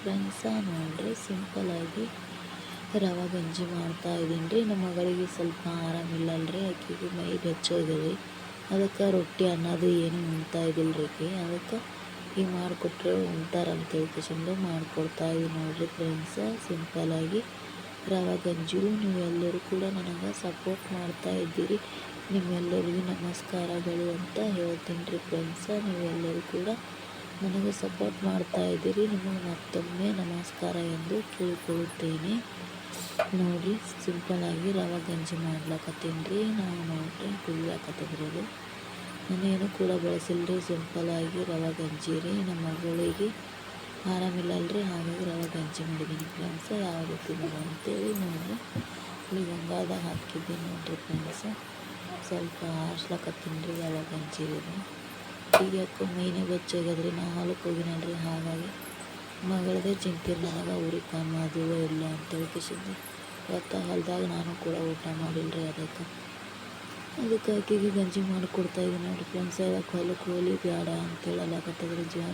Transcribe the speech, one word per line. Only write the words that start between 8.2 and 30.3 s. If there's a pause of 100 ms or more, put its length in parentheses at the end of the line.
ಅದಕ್ಕೆ (100)
ರೊಟ್ಟಿ
ಅನ್ನೋದು (160)
ಏನು (140)
ಉಣ್ತಾ
ಇದ್ದಿಲ್ಲ
ರೀ
ಆಕೆ. (140)
ಅದಕ್ಕೆ (600)
ಈಗ (120)
ಮಾಡಿಕೊಟ್ರೆ (220)
ಉಣ್ತಾರಂತ
ಹೇಳ್ಕೊಂಡು (140)
ಮಾಡ್ಕೊಡ್ತಾ
ಇದ್ದೀನಿ
ನೋಡ್ರಿ (100)
ಫ್ರೆಂಡ್ಸ. (300)
ಸಿಂಪಲ್
ಆಗಿ (720)
ರವೆ (100)
ಗಂಜಿಗೂ (140)
ನೀವೆಲ್ಲರೂ (100)
ಕೂಡ (140)
ನನಗೆ (140)
ಸಪೋರ್ಟ್
ಮಾಡ್ತಾ (100)
ಇದ್ದೀರಿ. (560)
ನಿಮ್ಮೆಲ್ಲರಿಗೂ (120)
ನಮಸ್ಕಾರಗಳು (120)
ಅಂತ (200)
ಹೇಳ್ತೀನಿ
ರೀ (100)
ಫ್ರೆಂಡ್ಸ. (220)
ನೀವೆಲ್ಲರೂ (100)
ಕೂಡ (760)
ನನಗೆ (120)
ಸಪೋರ್ಟ್
ಮಾಡ್ತಾ (120)
ಇದ್ದೀರಿ. (100)
ನಿಮಗೆ (120)
ಮತ್ತೊಮ್ಮೆ (160)
ನಮಸ್ಕಾರ (200)